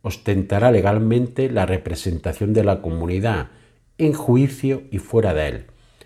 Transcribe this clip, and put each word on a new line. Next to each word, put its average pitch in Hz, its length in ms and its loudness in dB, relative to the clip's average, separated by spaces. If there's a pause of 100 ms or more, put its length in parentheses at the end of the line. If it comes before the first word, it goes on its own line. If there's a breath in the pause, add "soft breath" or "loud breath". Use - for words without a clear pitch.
ostentará 101 680 0
legalmente 113 800 2
la 101 160 0
representación 90 840 -4
de 107 100 4
la 98 180 2
comunidad 87 680 -4 (500 soft breath)
en 156 140 2
juicio 135 760 0
y - 80 -6
fuera 104 380 0
de 76 120 0
él, 60 180 -8 (400 soft breath)